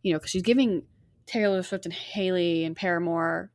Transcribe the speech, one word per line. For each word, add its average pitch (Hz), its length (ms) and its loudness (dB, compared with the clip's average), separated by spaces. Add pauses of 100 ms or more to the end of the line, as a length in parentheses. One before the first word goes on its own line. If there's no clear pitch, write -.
you 180 100 2
know, 156 60 0
'cause - 100 -8
she's 185 140 -2
giving 233 400 4 (420)
Taylor 202 380 0
Swift 190 220 -8
and 170 80 -8
Hayley 180 680 0
and 165 140 -4
Paramore 170 760 -2